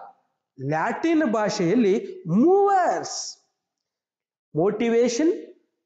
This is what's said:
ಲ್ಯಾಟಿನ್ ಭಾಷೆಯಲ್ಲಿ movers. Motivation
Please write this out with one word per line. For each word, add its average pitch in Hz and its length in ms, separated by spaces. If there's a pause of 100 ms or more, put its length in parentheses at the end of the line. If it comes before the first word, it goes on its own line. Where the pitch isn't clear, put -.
(680)
ಲ್ಯಾಟಿನ್ 240 560
ಭಾಷೆಯಲ್ಲಿ 208 1040
movers. 302 1200 (1040)
Motivation 233 800 (520)